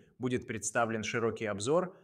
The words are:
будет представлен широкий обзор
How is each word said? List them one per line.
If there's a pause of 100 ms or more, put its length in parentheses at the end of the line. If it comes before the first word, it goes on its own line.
(180)
будет
представлен
широкий
обзор